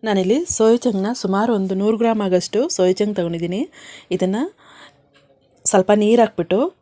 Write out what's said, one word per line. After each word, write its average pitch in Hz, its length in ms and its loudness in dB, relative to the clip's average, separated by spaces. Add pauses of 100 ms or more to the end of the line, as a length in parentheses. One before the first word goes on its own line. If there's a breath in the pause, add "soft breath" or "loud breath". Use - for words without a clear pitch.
ನಾನಿಲ್ಲಿ 202 340 2 (180)
ಸೋಯಾ 226 300 4
ಚಂಕ್ನ 196 240 -2 (120)
ಸುಮಾರು 202 360 0
ಒಂದು 190 240 -2
ನೂರು 220 200 0
ಗ್ರಾಮ್ 226 240 0
ಆಗಷ್ಟು 180 340 0 (160)
ಸೋಯಾ 185 240 2
ಚಂಕ್ 208 200 -2
ತಗೊಂಡಿದ್ದೀನಿ. 170 420 -4 (540 loud breath)
ಇದನ್ನ 185 200 0 (1300 loud breath)
ಸ್ವಲ್ಪ 190 260 2 (120)
ನೀರು 233 200 4
ಹಾಕ್ಬಿಟ್ಟು 180 360 -2 (220)